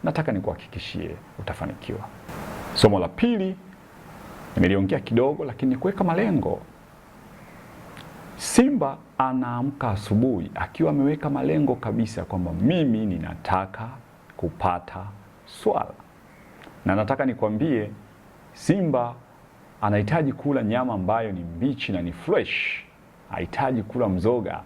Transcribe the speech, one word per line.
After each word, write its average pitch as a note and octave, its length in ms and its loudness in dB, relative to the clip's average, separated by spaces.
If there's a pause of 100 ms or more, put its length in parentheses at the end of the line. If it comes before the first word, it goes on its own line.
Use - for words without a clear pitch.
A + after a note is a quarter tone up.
Nataka D#3 280 0
nikuhakikishie E2+ 840 -6 (240)
utafanikiwa. - 600 -8 (760)
Somo G2+ 260 6
la F2 80 0
pili G3 480 0 (1000)
nimeliongea G2 440 4
kidogo, C3+ 460 2
lakini C3 260 0
ni B2+ 60 0
kuweka F#3+ 260 0
malengo. E3+ 560 2 (1800)
Simba A#3+ 600 4 (200)
anaamka C3 720 0
asubuhi G#2 640 2
akiwa D#3 340 0
ameweka D3 400 2
malengo C#3 460 2
kabisa G#2+ 500 -2
kwamba F2+ 280 -2
mimi A2+ 520 2
ninataka F#2+ 840 -2 (500)
kupata F2+ 680 -2 (400)
swala. - 460 -2 (960)
Na F#2+ 100 4
nataka G#2+ 300 2
nikwambie, A2 640 0 (640)
simba C#3 600 2 (680)
anahitaji G#2 520 2
kula C3+ 300 0
nyama A#2+ 300 0
ambayo G#2 380 0
ni F2+ 80 -6
mbichi F2 520 -4
na F2+ 100 0
ni E2+ 100 -4
fresh, - 720 -2 (480)
hahitaji A2 520 -2
kula A2 260 0
mzoga. F#2 560 0